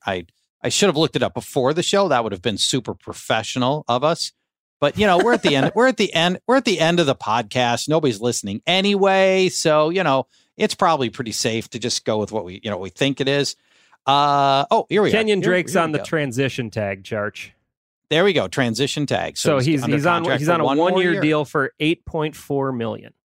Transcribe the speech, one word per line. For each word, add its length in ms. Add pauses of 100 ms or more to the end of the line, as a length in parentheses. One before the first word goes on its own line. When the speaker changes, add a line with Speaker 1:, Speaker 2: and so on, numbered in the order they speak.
Speaker 1:
I, 180 (380)
I 60
should 180
have 100
looked 180
it 60
up 140
before 400
the 80
show. 240
That 160
would 80
have 100
been 160
super 380
professional 920
of 160
us. 280 (500)
But, 160
you 80
know, 140
we're 140
at 100
the 120
end. 180
Speaker 2:
<laughs> 20
Speaker 1:
We're 120
at 100
the 160
end. 340
We're 100
at 80
the 140
end 200
of 60
the 100
podcast. 720
Nobody's 320
listening 460
anyway, 840
so, 420
you 120
know, 220 (320)
it's 160
probably 380
pretty 200
safe 380
to 100
just 260
go 120
with 140
what 120
we, 200
you 80
know, 60
we 120
think 320
it 80
is. 260 (500)
Uh, 640
oh, 200
here 120
we 100
Speaker 2:
Kenyon 280
Speaker 1:
go. 60
Here, 80
Speaker 2:
Drake's 180
Speaker 1:
here 100
Speaker 2:
on 100
Speaker 1:
we 20
Speaker 2:
the 60
Speaker 1:
go. 40
Speaker 2:
transition 680
tag, 360
Charge. 480 (560)
Speaker 1:
There 160
we 80
go. 160
Transition 560
tag. 320
So 140
Speaker 2:
So 80
Speaker 1:
he's 60
Speaker 2:
he's, 180
Speaker 1:
under 120
Speaker 2:
he's 100
on, 180
Speaker 1:
contract 180
Speaker 2:
he's 80
Speaker 1:
for 60
Speaker 2:
on 40
a 60
Speaker 1:
one 100
more 160
Speaker 2:
one-year 220
Speaker 1:
year. 80
Speaker 2:
deal 240
for 340
eight 240
point 320
four 380
million. 400 (120)